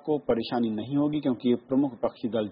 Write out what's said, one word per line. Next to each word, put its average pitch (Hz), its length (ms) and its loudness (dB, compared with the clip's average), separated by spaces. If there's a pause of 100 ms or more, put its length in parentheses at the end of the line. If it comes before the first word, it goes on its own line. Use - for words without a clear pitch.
को 151 120 0
परेशानी 117 520 0
नहीं 110 260 -4
होगी, 147 240 2
क्योंकि 123 340 2 (140)
प्रमुख 135 240 2
विपक्षी 113 360 -4
दल 107 240 0